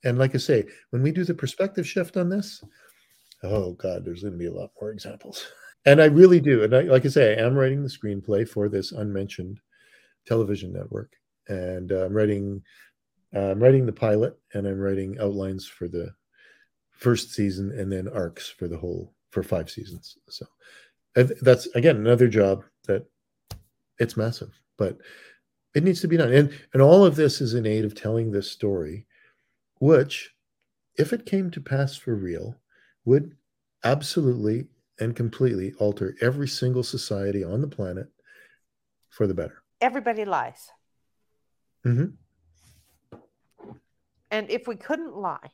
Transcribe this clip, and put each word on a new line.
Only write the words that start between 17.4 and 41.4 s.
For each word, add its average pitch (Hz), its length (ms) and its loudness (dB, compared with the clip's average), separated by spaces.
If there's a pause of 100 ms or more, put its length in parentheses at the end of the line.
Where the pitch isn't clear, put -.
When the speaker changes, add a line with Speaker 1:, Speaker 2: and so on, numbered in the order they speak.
Speaker 1:
and 98 140 -6
then 95 160 -6
arcs 90 420 -8
for - 180 -10
the 82 100 -10
whole, 87 360 -10 (180)
for 95 120 -4
five 82 260 -6
seasons. - 480 -18 (120)
So, - 160 -18 (680)
and 127 260 4
that's, 123 340 4
again, 120 220 4
another 117 300 4
job 101 360 2 (240)
that 98 180 -2 (920)
it's 113 180 -2
massive, 113 360 -6 (240)
but 95 200 -4 (800)
it 147 80 0
needs 185 180 0
to 185 60 -4
be 165 100 0
done. 131 140 2
And, 143 220 6 (200)
and 131 80 4
all 175 240 10
of 160 100 4
this 147 260 2
is 117 120 -2
in 117 120 -2
aid 110 200 0
of 104 100 -6
telling 113 360 -4
this 101 180 -4
story, 92 560 -6 (720)
which, 143 540 2 (640)
if 156 180 0
it 233 120 -8
came 190 260 -4
to 156 100 -12
pass 135 340 -4
for 117 200 -6
real, 90 400 -8 (500)
would 143 300 2 (480)
absolutely 123 840 -2 (320)
and 117 160 -4
completely 113 640 -2
alter 101 420 -2
every 131 260 -2
single 127 360 -4
society 101 600 -6
on 95 180 -4
the 147 60 -4
planet 95 400 -8 (1000)
for - 180 -2
the 95 60 -2
better. 85 280 -8 (180)
Speaker 2:
Everybody 233 460 -2
lies. 143 460 -6 (1120)